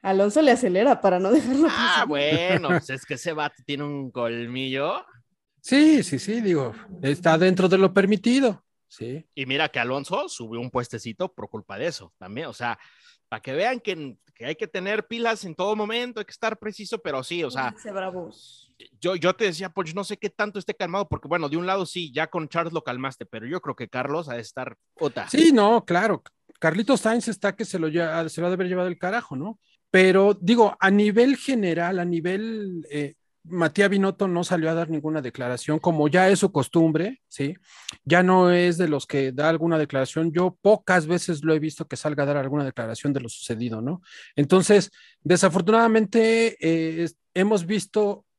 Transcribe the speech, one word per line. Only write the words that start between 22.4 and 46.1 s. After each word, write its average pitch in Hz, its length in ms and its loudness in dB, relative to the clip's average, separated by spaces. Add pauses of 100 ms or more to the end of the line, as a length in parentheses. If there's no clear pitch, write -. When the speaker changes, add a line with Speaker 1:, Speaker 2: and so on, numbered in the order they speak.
Speaker 2:
Charles 170 240 -4
lo 160 100 -6
calmaste, 131 420 -8
pero 110 220 -14
yo 175 140 -8
creo 139 160 -10
que 120 100 -10
Carlos 143 400 -6
ha 127 60 -10
de 117 80 -10
estar, 123 340 -14 (200)
puta. - 340 -6
Speaker 3:
Sí, 311 240 6
no, 220 320 4
claro, 180 360 0 (380)
Carlitos 196 400 2
Sainz 226 300 0
está 196 260 -4
que 226 80 -8
se 185 160 -6
lo 160 80 -2
lle-, 165 400 -2
se 160 140 -8
lo 175 60 0
ha - 20 0
de 185 60 -2
haber 180 120 -4
llevado 180 220 -2
el 175 100 -10
carajo, 185 380 -6
¿no? 185 220 -10 (320)
Pero, 190 420 6
digo, 208 460 4
a 190 120 4
nivel 208 460 4
general, 185 640 -2
a 175 60 -4
nivel, 185 840 -6
eh, 147 240 -6 (320)
Matías 175 440 0
Binotto 196 400 0
no 175 160 -2
salió 160 260 0
a - 20 0
dar 165 160 -2
ninguna 156 320 -4
declaración, 127 560 -4
como 156 300 2
ya 180 220 6
es 196 100 4
su 196 140 2
costumbre, 165 760 0
¿sí? 143 280 -6 (500)
Ya 175 180 4
no 180 280 6
es 175 260 2
de 175 100 0
los 143 180 -2
que 135 280 -2
da 147 160 0
alguna 165 280 0
declaración. 151 540 -2
Yo 175 300 -2
pocas 190 460 4
veces 170 360 -2
lo 160 100 2
he 156 60 2
visto 156 280 -6
que 131 100 -12
salga 147 260 -4
a - 20 0
dar 143 120 -2
alguna 139 260 -2
declaración 123 500 -6
de 139 60 -2
lo 120 100 -10
sucedido, 113 520 -6
¿no? 156 200 -6 (360)
Entonces, 185 520 4 (320)
desafortunadamente, 220 1400 4